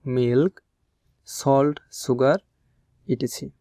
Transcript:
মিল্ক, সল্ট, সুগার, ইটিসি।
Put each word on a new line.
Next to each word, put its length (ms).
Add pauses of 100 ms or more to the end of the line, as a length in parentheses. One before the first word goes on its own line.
মিল্ক, 540 (640)
সল্ট, 540 (120)
সুগার, 460 (680)
ইটিসি। 440 (100)